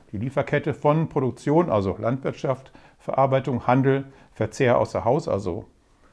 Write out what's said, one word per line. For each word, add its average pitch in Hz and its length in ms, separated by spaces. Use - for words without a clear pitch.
Die 107 60
Lieferkette 139 560
von 156 360
Produktion, 147 600
also 98 300
Landwirtschaft, 135 720
Verarbeitung, 131 680
Handel, 135 380
Verzehr 120 460
außer 104 260
Haus, 120 220
also 98 380